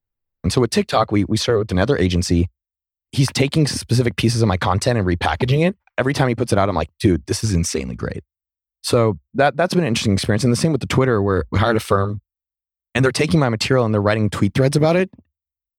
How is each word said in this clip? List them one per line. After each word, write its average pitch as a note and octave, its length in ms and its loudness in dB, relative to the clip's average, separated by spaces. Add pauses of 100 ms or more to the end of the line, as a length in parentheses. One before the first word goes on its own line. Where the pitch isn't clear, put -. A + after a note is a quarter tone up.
(440)
And F#2+ 100 -2
so C3 80 2
with A#2 80 0
TikTok, C3 420 -2
we, G#2 140 2
we G#2+ 120 -2
started A#2+ 200 0
with G#2 140 -4
another G2 260 2
agency. F2 520 0 (640)
He's C3 200 0
taking C#3+ 340 0
specific A#2+ 520 -2
pieces A2+ 240 0
of A2 80 4
my F2+ 80 2
content G#2+ 420 0
and F#2 80 0
repackaging A#2+ 580 0
it. F#3+ 120 -2 (200)
Every C3 160 0
time C#3 140 0
he A#2+ 80 0
puts A#2+ 160 -2
it G#2 60 2
out, G2 100 2
I'm F#2 80 -2
like, D#2+ 140 -2 (100)
"Dude, E2+ 280 0
this - 180 -6
is G#2+ 80 -2
insanely C2+ 420 -2
great." - 280 -10 (580)
So A2+ 360 0 (180)
that, C#3 200 2
that's E3+ 180 -2
been F3 100 2
an C#3 40 0
interesting A2 240 0
experience. G#2 320 0
And A#2+ 80 2
the A#2 60 0
same D#3+ 160 0
with B2 80 -2
the - 60 -10
Twitter, C3 340 2
where G2 280 0
we - 80 -2
hired A2 200 2
a - 20 2
firm G2+ 400 -2 (720)
and C3 120 2
they're C3 80 0
taking D#3 260 0
my C3+ 80 2
material A#2+ 380 0
and G#2+ 80 0
they're G#2 80 2
writing G#2+ 280 2
tweet - 240 -2
threads C3+ 220 2
about D#3 220 2
it. F#3 120 0 (680)